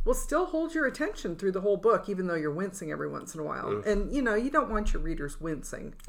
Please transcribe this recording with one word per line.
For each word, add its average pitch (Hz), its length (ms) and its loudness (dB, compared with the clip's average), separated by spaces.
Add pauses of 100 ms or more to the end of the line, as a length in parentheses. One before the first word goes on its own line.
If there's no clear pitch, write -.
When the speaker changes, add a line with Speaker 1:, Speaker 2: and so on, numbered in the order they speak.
Speaker 1:
will 247 80 4
still 294 320 2
hold 320 300 0
your 311 100 2
attention 262 520 -2
through 190 160 0
the 185 100 -2
whole 202 160 6
book, 202 280 4
even 185 200 -2
though 170 80 0
you're 151 180 -2
wincing 175 380 -4
every 147 180 -4
once - 260 -10
in 156 60 -8
a - 20 -4
while. - 220 -4
Speaker 2:
Mm. 202 220 -2
Speaker 1:
And, 208 280 2
you 285 60 2
know, 233 140 2
you 240 160 2
don't 285 180 2
want 214 240 2
your 156 80 2
readers 143 400 -4
wincing. 156 540 -8 (140)